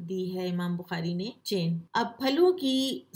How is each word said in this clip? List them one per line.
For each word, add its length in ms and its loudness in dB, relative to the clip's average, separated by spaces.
दी 220 -4
है 200 -4
इमाम 280 0
बुखारी 380 -4
ने 180 -4
चेन। 360 0
अब 280 0
फलों 320 6
की 600 0